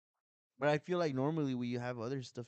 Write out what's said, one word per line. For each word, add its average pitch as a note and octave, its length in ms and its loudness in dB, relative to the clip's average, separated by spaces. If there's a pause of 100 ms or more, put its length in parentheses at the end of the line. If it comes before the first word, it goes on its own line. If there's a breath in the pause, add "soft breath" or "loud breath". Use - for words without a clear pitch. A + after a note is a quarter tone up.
(580)
But C3+ 100 2
I D3 120 4
feel F3+ 200 -2
like D3+ 160 2
normally C#3 400 2
we B2 200 -2
have A#2+ 240 -4
other C3 220 -2
stuff A#2+ 260 -10